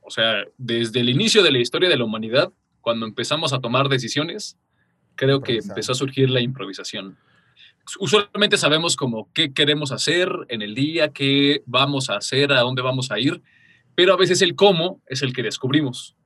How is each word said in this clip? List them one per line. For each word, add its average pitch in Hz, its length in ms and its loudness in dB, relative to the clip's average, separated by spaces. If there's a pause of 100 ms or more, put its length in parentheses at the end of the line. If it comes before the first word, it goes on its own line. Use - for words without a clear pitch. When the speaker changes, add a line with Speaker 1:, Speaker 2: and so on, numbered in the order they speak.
Speaker 1:
O - 80 -20
sea, 113 260 0 (220)
desde 117 440 -2
el 120 80 2
inicio 202 340 4
de 165 80 6
la 131 80 2
historia 165 300 2
de 151 80 2
la 120 80 0
humanidad, 110 460 -2 (280)
cuando 113 260 -4
empezamos 143 480 -4
a 123 60 -2
tomar 127 300 0
decisiones, 135 680 -4 (580)
creo 135 260 2
que 131 120 -4
Speaker 2:
Improvisamos. 101 240 -4
Speaker 1:
empezó 110 140 -4
a 127 40 -2
surgir 135 340 0
la 127 120 0
improvisación. 98 760 -8 (800)
Usualmente 202 580 2
sabemos 156 380 0
como 113 380 -6
qué 156 200 -2
queremos 147 380 0
hacer 175 380 0 (180)
en 110 140 -8
el 104 140 -8
día, 156 360 0
qué 143 540 2
vamos 131 440 0
a 101 80 -2
hacer, 139 360 0
a 127 80 4
dónde 127 200 0
vamos 127 300 -2
a 107 80 -4
ir, 151 220 0 (540)
pero 185 180 6
a 180 40 2
veces 185 240 4
el 170 140 2
cómo 185 520 4
es 135 140 -6
el 127 120 -2
que 127 100 -4
descubrimos. 127 720 -2 (100)